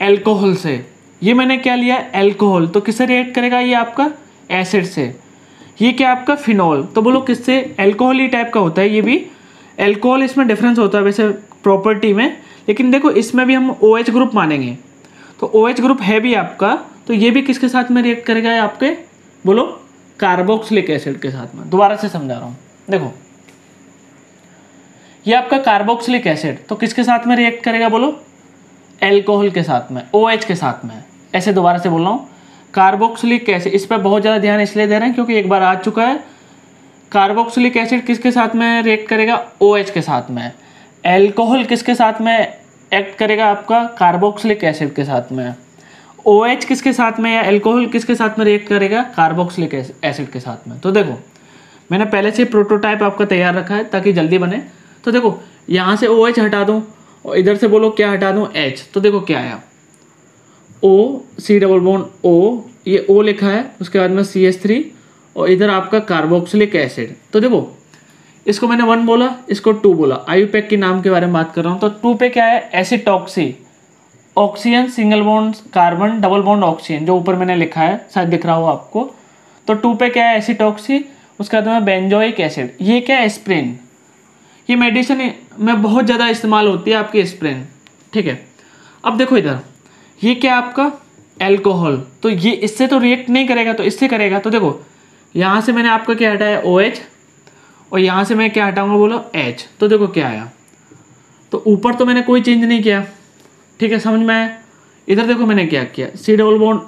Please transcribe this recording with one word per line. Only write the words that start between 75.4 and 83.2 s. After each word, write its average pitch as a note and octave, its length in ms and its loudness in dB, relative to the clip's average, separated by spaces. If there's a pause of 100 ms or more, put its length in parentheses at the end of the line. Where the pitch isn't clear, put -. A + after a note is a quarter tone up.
carbon, F#3 460 2
double G3 220 2
bond G3+ 220 2
oxygen, D#3+ 420 -4
जो F#3 100 2
ऊपर F3+ 180 0
मैंने F3+ 220 -2
लिखा E3 240 -2
है, F3+ 340 -2
शायद F3+ 140 0
दिख E3+ 180 -2
रहा E3 80 0
हो E3 120 0
आपको। G3+ 440 -4 (580)
तो G#3+ 60 2
टू A#3 200 0
पे A#3+ 140 0
क्या A#3+ 160 0
है? A#3 140 2
एसिटॉक्सी, G#3+ 640 -2 (360)
उसका G#3+ 200 -2
नाम A3 140 0
है A3+ 80 2
benzoic G3 580 0
acid। D3+ 420 -6
ये A#3 180 2
क्या C4 160 0
है? B3 100 2